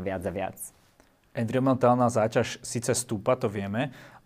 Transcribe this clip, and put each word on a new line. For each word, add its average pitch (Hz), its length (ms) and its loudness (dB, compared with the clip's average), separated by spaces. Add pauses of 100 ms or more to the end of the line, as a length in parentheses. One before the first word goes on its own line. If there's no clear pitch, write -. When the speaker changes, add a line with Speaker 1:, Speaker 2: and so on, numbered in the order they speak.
Speaker 1:
viac 92 180 -4
a 92 80 -2
viac. 92 300 -6 (720)
Speaker 2:
Environmentálna 123 800 2
záťaž 113 500 0
síce - 320 -2
stúpa, 110 400 -2
to 123 160 0
vieme, 104 460 -4 (300)